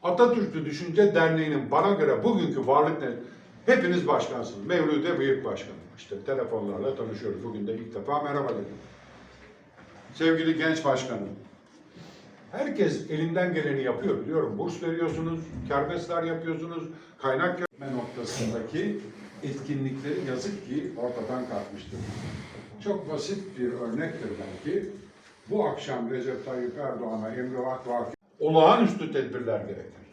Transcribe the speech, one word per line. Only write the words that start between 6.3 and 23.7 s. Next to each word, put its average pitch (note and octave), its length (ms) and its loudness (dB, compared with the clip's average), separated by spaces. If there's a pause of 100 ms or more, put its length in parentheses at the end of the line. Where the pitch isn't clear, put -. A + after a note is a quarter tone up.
tanışıyoruz. A2 480 -6
Bugün G#2 240 -6
de A2 60 -2
ilk - 220 -8
defa C#3+ 280 -2
merhaba C#3+ 260 -2
dedim. - 260 -6 (1400)
Sevgili D#3+ 440 4
genç D#3+ 280 0
başkanım, B2 440 0 (1200)
herkes - 600 0
elinden E3 420 0
geleni C#3 300 0
yapıyor B2+ 380 0
biliyorum. D#3+ 360 -2
Burs E3+ 260 -4
veriyorsunuz, E3 560 -2 (280)
kermesler E3 560 0
yapıyorsunuz, E3 600 -4 (380)
kaynak E3 380 0
yönetme C#3 380 -6
noktasındaki A#2+ 1000 -4 (440)
etkinlikleri C#3 760 -4 (100)
yazık C3 380 -4
ki D3 300 -4
ortadan A#2+ 520 -4
kalkmıştır. G2+ 500 -8 (840)
Çok F#3 280 -2
basit F#3 480 -6
bir A#2 140 0